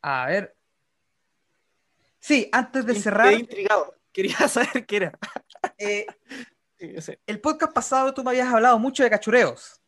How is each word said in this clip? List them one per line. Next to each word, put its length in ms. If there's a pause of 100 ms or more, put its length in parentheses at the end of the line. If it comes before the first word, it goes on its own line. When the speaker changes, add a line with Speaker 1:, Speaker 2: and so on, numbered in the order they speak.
Speaker 1:
A 240
ver. 320 (1600)
Sí, 320
antes 360
de 80
Speaker 2:
In-, 80
Speaker 1:
cerrar. 260
Speaker 2:
quedé 120
intrigado. 540 (160)
Quería 280
<laughs> 100
saber 380
qué 100
era. 220 (580)
Speaker 1:
Eh, 300 (720)
Speaker 2:
Sí, 160
yo 80
sé. 240
Speaker 1:
el 160
podcast 320
pasado 400
tú 100
me 60
habías 200
hablado 280
mucho 240
de 80
cachureos. 760